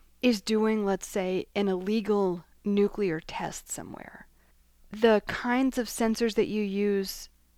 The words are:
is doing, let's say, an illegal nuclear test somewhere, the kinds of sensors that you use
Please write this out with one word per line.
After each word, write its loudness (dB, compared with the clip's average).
is 4
doing, 2
let's -2
say, -2
an 0
illegal 0
nuclear 2
test -10
somewhere, -14
the 4
kinds 0
of -2
sensors 0
that 4
you -2
use -2